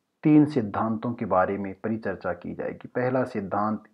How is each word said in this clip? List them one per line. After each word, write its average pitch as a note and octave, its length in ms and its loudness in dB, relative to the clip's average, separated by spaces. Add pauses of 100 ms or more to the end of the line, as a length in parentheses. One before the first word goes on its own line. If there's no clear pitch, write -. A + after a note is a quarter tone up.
(220)
तीन D3+ 240 8
सिद्धांतों A2 680 -2
के A#2 120 -8
बारे F#2+ 340 2
में G2 160 -8
परिचर्चा G#2+ 580 -4
की - 220 -10
जाएगी। - 340 -10
पहला B2+ 360 -2
सिद्धांत G#2 580 -4 (120)